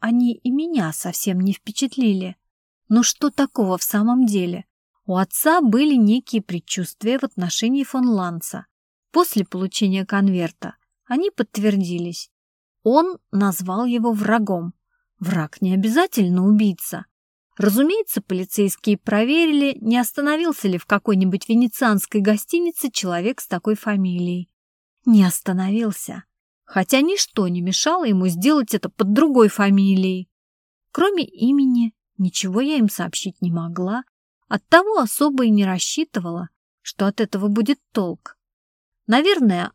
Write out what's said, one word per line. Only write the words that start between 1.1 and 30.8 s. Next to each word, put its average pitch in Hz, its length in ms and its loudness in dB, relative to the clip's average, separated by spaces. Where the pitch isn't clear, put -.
не 196 120 0
впечатлили. 214 840 -4
Но 233 140 4
что - 280 -2
такого 214 480 0
в - 40 -12
самом 240 440 2
деле? 180 380 -2
У 185 120 -4
отца 311 440 2
были 277 340 4
некие 226 480 2
предчувствия 196 760 -6
в 269 60 -6
отношении 226 580 -2
фон 254 260 -2
Ланца. 180 580 -4
После 311 340 2
получения 190 600 -2
конверта 190 720 -2
они 339 240 -2
подтвердились. 190 1000 -2
Он 320 360 2
назвал 196 540 -2
его 240 260 0
врагом. 208 640 -2
Враг 170 420 -4
не 185 140 0
обязательно 196 720 2
убийца. 208 600 0
Разумеется, 262 640 0
полицейские 196 760 -2
проверили, 285 800 2
не 226 180 2
остановился 294 680 -2
ли 175 100 0
в - 80 -14
какой-нибудь 190 640 0
венецианской 226 720 0
гостинице 277 680 -2
человек 180 500 -4
с - 80 -16
такой 202 260 -2
фамилией. 180 760 -2
Не 214 180 8
остановился, 190 1000 -4
хотя 262 320 0
ничто 302 480 -2
не 175 140 -4
мешало 302 420 -2
ему 185 240 2
сделать 226 460 2
это 185 160 -4
под 202 240 0
другой 254 340 6
фамилией. 196 800 2